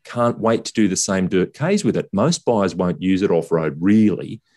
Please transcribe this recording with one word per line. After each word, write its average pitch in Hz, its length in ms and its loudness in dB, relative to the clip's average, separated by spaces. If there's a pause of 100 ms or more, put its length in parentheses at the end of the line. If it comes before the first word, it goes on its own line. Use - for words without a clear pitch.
Can't 120 360 -2
wait 113 260 0
to - 80 -14
do 107 140 2
the 92 80 0
same 95 320 -2
dirt 90 260 0
Ks 196 300 -2
with 98 120 2
it. - 160 -4
Most 131 320 0
buyers 98 300 0
won't 90 300 -2
use 95 180 2
it 98 80 2
off-road, 80 500 0
really, 101 600 2 (160)